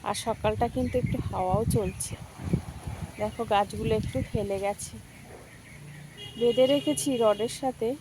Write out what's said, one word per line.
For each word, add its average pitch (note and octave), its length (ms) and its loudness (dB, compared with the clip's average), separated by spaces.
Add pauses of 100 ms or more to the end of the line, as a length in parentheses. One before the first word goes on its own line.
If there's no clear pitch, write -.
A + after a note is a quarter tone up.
আর G#3 220 -2
সকালটা A3 440 2
কিন্তু B3 280 0
একটু B3 200 2 (100)
হাওয়াও F#3 420 2
চলছে, - 440 0 (1040)
দেখো G#3+ 280 -4
গাছগুলো G#3+ 500 2
একটু G#3 220 0 (120)
হেলে G3+ 300 0
গেছে, G3+ 340 -4 (1400)
বেঁধে A#3+ 280 6
রেখেছি C#4+ 520 2
রডের G#3+ 440 4
সাথে B3 260 -2 (140)